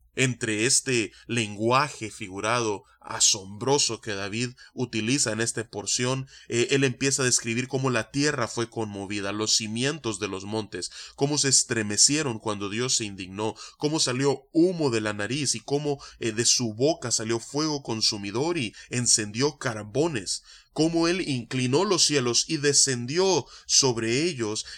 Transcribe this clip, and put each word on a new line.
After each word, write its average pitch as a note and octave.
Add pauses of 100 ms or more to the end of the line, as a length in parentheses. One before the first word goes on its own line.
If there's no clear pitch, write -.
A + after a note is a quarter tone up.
(140)
Entre A#2
este B2+ (140)
lenguaje A2+
figurado G#2 (180)
asombroso A2
que G#2+
David G#2 (220)
utiliza A#2+
en G#2+
esta A2+
porción, B2 (220)
eh, A#2
él C#3
empieza C3+
a B2+
describir A#2+
cómo C3
la A2+
tierra C#3
fue A#2
conmovida, G2+
los G#2+
cimientos A#2
de G2+
los F#2+
montes, G#2 (260)
cómo C#3+
se C#3
estremecieron A2+
cuando G2+
Dios A#2+
se A#2
indignó, G2 (220)
cómo D3+
salió C3+
humo E3
de A2+
la G#2
nariz A#2
y A2+
cómo, D3 (160)
eh, A2+
de A2+
su A#2
boca B2
salió A2+
fuego D3
consumidor A2
y A2+ (140)
encendió A#2
carbones, A2 (300)
cómo E3
él F3+
inclinó C3
los F#3+
cielos B2
y D#3
descendió C#3+ (200)
sobre A#2+
ellos, A2+ (120)